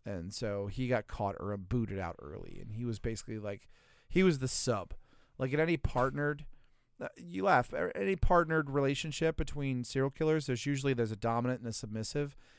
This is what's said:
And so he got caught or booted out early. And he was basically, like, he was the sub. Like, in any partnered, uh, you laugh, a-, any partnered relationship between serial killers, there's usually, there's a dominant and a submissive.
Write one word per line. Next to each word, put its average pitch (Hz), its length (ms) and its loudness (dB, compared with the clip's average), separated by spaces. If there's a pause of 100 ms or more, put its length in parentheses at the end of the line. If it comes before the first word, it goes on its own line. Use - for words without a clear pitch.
And 95 280 -6
so 101 340 -2
he 127 200 -4
got 120 200 0
caught 98 320 -2
or 104 180 -4
booted 98 400 -2
out 87 220 -6
early. 85 420 -12
And 107 120 -10
he 113 120 -6
was 113 140 -4
basically, 113 400 -6
like, 101 300 -10 (400)
he 175 120 4
was 175 180 6
the 131 100 -2
sub. 104 440 0 (440)
Like, 131 160 -2
in 147 60 2
any 165 180 2
partnered, 143 680 0 (560)
uh, - 60 -6 (100)
you 175 280 -6
laugh, 170 280 6
a-, 170 240 -2
any 196 200 0
partnered 160 520 6
relationship 143 680 0
between 135 480 -2
serial 135 260 0
killers, 156 340 2
there's 123 200 -2
usually, 139 280 2
there's 117 180 2
a 110 60 -2
dominant 120 440 0
and 120 80 -6
a 110 40 -6
submissive. 110 640 -4 (240)